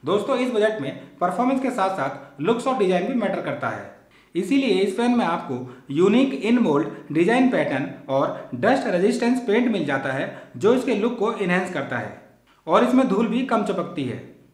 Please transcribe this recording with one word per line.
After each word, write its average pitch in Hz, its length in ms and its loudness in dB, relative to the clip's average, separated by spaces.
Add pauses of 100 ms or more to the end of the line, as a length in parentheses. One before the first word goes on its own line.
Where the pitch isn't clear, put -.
दोस्तों, 208 320 0
इस 247 160 -2
बजट 214 280 0
में 127 200 -8 (200)
परफॉर्मेंस 254 420 0
के - 80 -2
साथ 190 200 0
साथ 143 520 -8
लुक्स 233 240 0
और 170 120 0
डिजाइन 185 280 2
भी 262 80 -4
मैटर 214 260 -2
करता 131 280 -4
है, 107 220 -8 (440)
इसीलिए 196 460 2
इस - 160 0
फैन 240 220 2
में 208 60 2
आपको 165 320 -4 (340)
यूनिक 214 460 4
इन 240 220 2
मोल्ड 160 300 2 (240)
डिजाइन 226 380 4
पैटर्न 147 380 0 (200)
और 139 480 -2
डस्ट 247 300 2
रेजिस्टेंस 233 600 2
पेंट 233 260 2
मिल 180 120 0
जाता 139 280 -2
है, 147 300 -6 (140)
जो 196 180 4
इसके 254 200 0
लुक 233 240 -2
को 220 160 -2
एनहांस 185 400 -2
करता 131 240 -4
है 104 220 -10 (460)
और 196 180 4
इसमें 254 240 4
धूल 202 200 2
भी 247 160 -2
कम 220 200 0
चपकती 175 400 -4
है। 113 180 -6 (320)